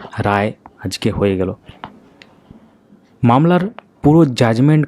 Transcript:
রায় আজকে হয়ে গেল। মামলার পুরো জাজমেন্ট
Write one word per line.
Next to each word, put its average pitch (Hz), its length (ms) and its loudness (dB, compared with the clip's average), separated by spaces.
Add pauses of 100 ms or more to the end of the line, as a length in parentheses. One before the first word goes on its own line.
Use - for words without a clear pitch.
(260)
রায় 101 280 -2 (320)
আজকে 101 260 -6
হয়ে 98 260 -2
গেল। 92 160 -6 (1700)
মামলার 151 360 2 (440)
পুরো 160 220 4
জাজমেন্ট 131 640 0